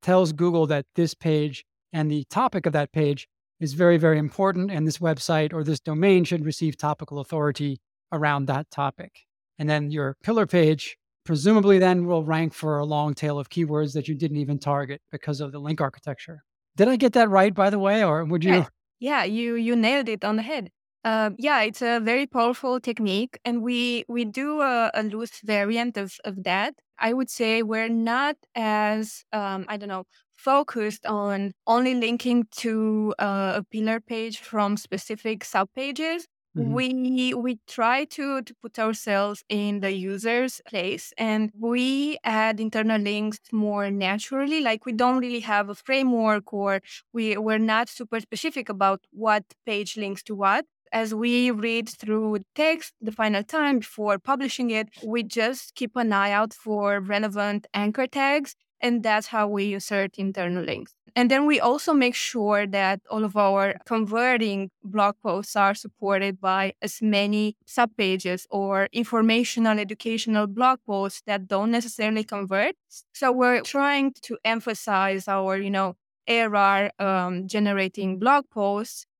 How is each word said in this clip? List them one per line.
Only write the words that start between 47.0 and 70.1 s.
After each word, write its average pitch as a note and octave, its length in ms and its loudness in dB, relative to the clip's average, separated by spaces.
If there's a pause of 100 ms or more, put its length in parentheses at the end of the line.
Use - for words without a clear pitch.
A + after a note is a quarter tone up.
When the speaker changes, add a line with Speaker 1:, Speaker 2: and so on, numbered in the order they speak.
Speaker 2:
we, A3 240 0
we're A3 220 0
not A3 320 2
super A3+ 300 -8
specific A#3+ 500 -6
about G3 400 2
what G#3+ 340 0 (220)
page G#3 320 -4
links G3 240 -6
to G#3+ 120 -10
what. G3 300 2 (280)
As A3+ 200 -2
we A#3+ 380 2
read A3+ 380 -2
through G#3+ 560 -2 (100)
text D#4+ 460 0
the A3 100 -6
final G#3+ 320 0
time C#4+ 380 0
before G#3 360 -2
publishing B3+ 540 -2
it, G#3+ 200 -2 (140)
we A3+ 200 -2
just A#3 500 -4
keep B3 220 -6
an A#3 160 0
eye G3+ 180 2
out G#3+ 240 0
for G3+ 460 -2
relevant G3+ 760 -2
anchor G#3+ 320 0
tags, C#4 480 0 (260)
and A#3+ 220 0
that's G#3+ 240 0
how G#3 220 0
we G3+ 260 -2
insert G3 440 -2
internal F#3 440 -2
links. - 320 -8 (220)
And B3 160 4
then C#4 140 4
we D4 120 4
also D4 360 2
make B3 200 4
sure G#3 540 0
that G3 320 0 (100)
all G#3+ 140 -2
of G3+ 120 -4
our G3 380 2 (120)
converting A3 840 0 (140)
blog G3+ 360 0
posts G3+ 360 -4
are G3+ 180 4
supported G3 640 -4
by F#3+ 400 0
as - 220 -8
many G#3 540 2 (100)
subpages F#3+ 800 -2
or G3 440 0
informational, A3+ 880 2
educational G#3+ 640 -2